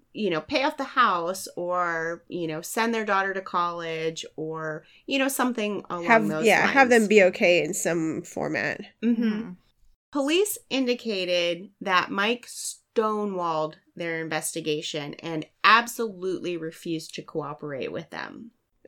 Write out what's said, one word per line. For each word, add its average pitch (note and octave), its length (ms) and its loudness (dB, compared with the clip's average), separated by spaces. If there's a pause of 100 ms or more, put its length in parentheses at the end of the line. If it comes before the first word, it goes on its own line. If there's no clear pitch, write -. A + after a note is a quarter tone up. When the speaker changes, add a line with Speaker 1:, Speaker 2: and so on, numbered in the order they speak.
(120)
Speaker 1:
you G3+ 180 -2
know, D#3 120 0
pay C4+ 220 0
off D4 120 0
the C4+ 80 -4
house F#3+ 720 0
or, E3+ 720 -2
you E3+ 200 -4
know, D#3 140 -6
send A3+ 320 0
their A3 120 -2
daughter G3 280 2
to G3 80 -4
college E3 840 -4 (100)
or, D#3 480 -6 (220)
you C4+ 120 -2
know, C4+ 120 2
something A#3+ 600 -2
along F3 140 -6
Speaker 2:
Have, A3 240 4
Speaker 1:
those - 180 0
Speaker 2:
yeah, G3 220 6
have C4 220 6
them A#3 140 6
Speaker 1:
lines." G3+ 60 0
Speaker 2:
be G3+ 140 8
okay F3+ 400 6
in D#3+ 100 -2
some E3 500 -2
format. D3 580 -4 (200)
Speaker 1:
Mm-hmm. A#3 220 2
Speaker 3:
Mm-hmm. G#3 260 -2 (640)
Speaker 1:
Police D#4 460 0 (120)
indicated F#3+ 1000 -2 (100)
that F#3 320 2
Mike G#3 360 -2
stonewalled F#3 1300 -4 (220)
their E3 240 -4
investigation D#3 920 -4
and D#3+ 300 -6 (180)
absolutely F#3+ 960 2
refused D#3+ 580 -8
to D3+ 60 -10
cooperate D3 680 -8
with D3+ 180 -8
them. - 420 -12 (360)